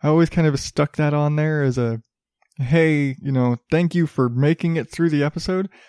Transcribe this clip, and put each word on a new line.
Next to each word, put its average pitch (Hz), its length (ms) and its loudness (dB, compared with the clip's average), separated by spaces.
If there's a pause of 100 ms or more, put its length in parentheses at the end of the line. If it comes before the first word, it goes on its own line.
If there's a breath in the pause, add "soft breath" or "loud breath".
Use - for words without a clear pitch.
I 147 60 -2
always 165 240 4
kind 165 160 0
of 139 120 0
stuck - 360 -4
that 147 180 0
on 147 220 0
there 151 260 -2
as 131 160 0
a, 113 240 -2 (560)
"Hey, 147 640 2
you 139 100 -6
know, 123 240 2 (160)
thank 165 240 2
you 170 100 2
for 131 220 0
making 147 480 0
it 147 160 -6
through 165 200 0
the 147 120 2
episode," 185 460 -4 (200 soft breath)